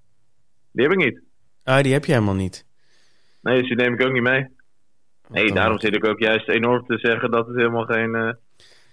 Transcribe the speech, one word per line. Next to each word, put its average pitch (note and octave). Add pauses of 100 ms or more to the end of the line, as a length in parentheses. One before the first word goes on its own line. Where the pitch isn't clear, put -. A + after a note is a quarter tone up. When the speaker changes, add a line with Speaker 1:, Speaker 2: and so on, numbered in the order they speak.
(720)
Speaker 1:
Die A#2
heb D#3
ik G3
niet. C#3+ (420)
Speaker 2:
Ah, C3+
die C3
heb C#3+
je E3+
helemaal G#2+
niet. F#2+ (760)
Speaker 1:
Nee, B2+
dus B2+
die A#2+
neem B2
ik B2+
ook C3+
niet B2
mee. C3 (800)
Speaker 2:
Wat -
Speaker 1:
Nee, G#2
Speaker 2:
dan? G2
Speaker 1:
daarom G#2
zit G#2+
ik G2+
ook G#2+
juist A2
enorm A#2
te A2+
zeggen A#2
dat A#2
het B2
helemaal A#2
geen, A2+
eh, A2+ (720)